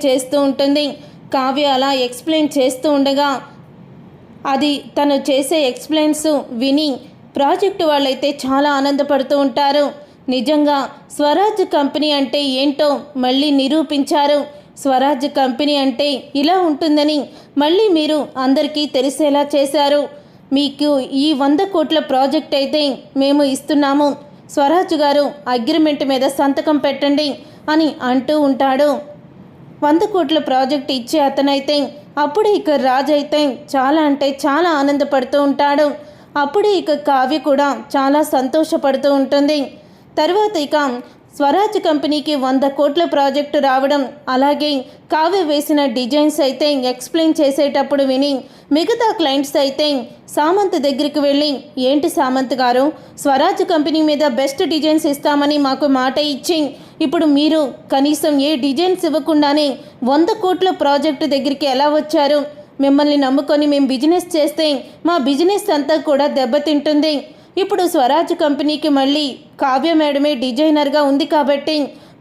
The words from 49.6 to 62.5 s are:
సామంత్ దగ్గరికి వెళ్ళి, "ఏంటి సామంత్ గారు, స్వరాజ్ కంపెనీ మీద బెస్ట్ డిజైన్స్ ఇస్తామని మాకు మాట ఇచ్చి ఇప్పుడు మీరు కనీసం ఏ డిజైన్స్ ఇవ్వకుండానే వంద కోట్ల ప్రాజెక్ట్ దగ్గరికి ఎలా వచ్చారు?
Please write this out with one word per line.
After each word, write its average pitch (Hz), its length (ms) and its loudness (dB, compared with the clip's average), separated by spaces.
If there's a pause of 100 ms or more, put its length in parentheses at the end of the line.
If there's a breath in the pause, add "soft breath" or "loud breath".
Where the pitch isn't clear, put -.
సామంత్ 349 520 0
దగ్గరికి 285 400 0
వెళ్ళి, 285 300 2 (280)
"ఏంటి 277 320 0
సామంత్ 262 440 0
గారు, 247 320 2 (320 loud breath)
స్వరాజ్ 311 460 0
కంపెనీ 320 380 0
మీద 302 260 2
బెస్ట్ 277 360 -2
డిజైన్స్ 311 420 0
ఇస్తామని 294 520 0
మాకు 277 300 0
మాట 262 300 0 (160)
ఇచ్చి 320 260 -2 (420 loud breath)
ఇప్పుడు 330 240 0
మీరు 302 360 2 (300)
కనీసం 294 500 0
ఏ 302 140 0
డిజైన్స్ 330 500 -2
ఇవ్వకుండానే 302 640 0 (360 loud breath)
వంద 294 260 2 (120)
కోట్ల 370 280 0
ప్రాజెక్ట్ 285 560 0
దగ్గరికి 285 400 -2
ఎలా 269 240 0
వచ్చారు? 302 500 0 (420 loud breath)